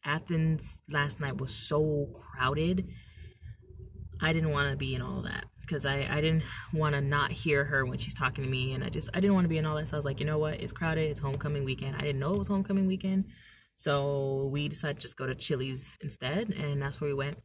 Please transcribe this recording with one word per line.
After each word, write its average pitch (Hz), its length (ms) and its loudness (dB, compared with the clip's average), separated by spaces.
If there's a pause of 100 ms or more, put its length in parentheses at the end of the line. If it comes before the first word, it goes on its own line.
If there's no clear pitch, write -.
Athens 160 580 2 (260)
last 143 320 0
night 139 180 -2
was 131 160 -6
so 151 680 0
crowded. 156 640 0 (1300)
I 160 120 2
didn't 160 180 2
wanna 143 260 2
be 135 180 -2
in 127 80 -2
all 127 200 -4
that, - 220 -6 (240)
'cause 143 180 -2
I, 139 240 0
I 147 100 2
didn't 160 240 4 (280)
wanna 151 280 2
not 143 320 2
hear 143 320 4
her 143 200 2
when 131 140 -4
she's - 160 -6
talking 135 300 -2
to 131 60 -2
me, 131 220 0
and 131 120 -2
I - 40 -2
just, 151 260 -4
I 185 60 2
didn't 202 140 6
wanna 180 140 6
be 165 100 2
in 156 80 2
all 156 100 0
that, 151 120 -2
so - 80 -4
I - 20 0
was 143 60 -2
like, 139 160 0
"You 143 60 0
know 156 120 2
what? 151 220 0
It's - 120 -6
crowded, 160 380 0
it's 143 100 -4
homecoming 139 440 0
weekend." 135 320 -2
I 151 40 -4
didn't 143 200 0
know 156 140 2
it 208 40 2
was 196 100 -2
homecoming 196 380 4
weekend, 190 400 2 (500)
so 139 760 2
we 147 160 0
decided 147 280 -4
to - 60 -10
just - 140 -8
go 135 100 -4
to 127 80 -2
Chili's 131 680 -4
instead, 160 500 -2
and 143 300 0
that's 139 200 -4
where 147 100 0
we 139 40 0
went. 139 300 -2